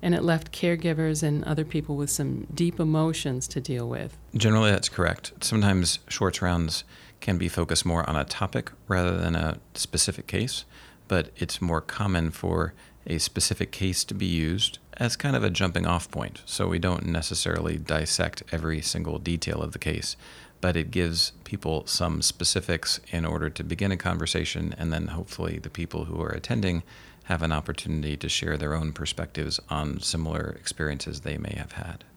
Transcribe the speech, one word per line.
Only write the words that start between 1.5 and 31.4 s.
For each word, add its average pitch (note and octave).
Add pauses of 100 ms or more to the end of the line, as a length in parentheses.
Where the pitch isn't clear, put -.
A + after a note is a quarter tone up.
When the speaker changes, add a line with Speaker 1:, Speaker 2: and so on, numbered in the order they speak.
Speaker 1:
people D3+
with C#3+
some C3+
deep E3+
emotions D#3
to -
deal A#2+
with. - (200)
Speaker 2:
Generally, G#2+
that's F#2+
correct. -
Sometimes G2+
Schwartz -
Rounds E2+ (340)
can F#2+
be F2
focused E2+
more E2
on D#2
a D2
topic - (160)
rather F2+
than E2+
a D#2+ (160)
specific -
case, G#2 (440)
but F2
it's -
more E2
common F2
for E2+ (300)
a E2+
specific -
case F#2
to -
be G2
used E2+ (200)
as A#2+
kind C#3+
of B2
a G#2
jumping F2
off F2
point. -
So F#2+
we F2
don't F2
necessarily E2
dissect D#2
every D#2+
single D#2+
detail D#2+
of D2+
the -
case, D#2 (460)
but F2+
it D#2+
gives E2+ (120)
people D#2+
some D#2+
specifics - (100)
in E2
order D#2
to D#2+
begin E2+
a F#2
conversation, E2
and E2
then D#2+
hopefully E2
the -
people E2
who E2
are D#2
attending F#2 (420)
have E2
an D#2+
opportunity D2+
to D2
share D#2
their D2
own D#2
perspectives D#2
on D2+
similar D#2
experiences D2
they C#2+
may D2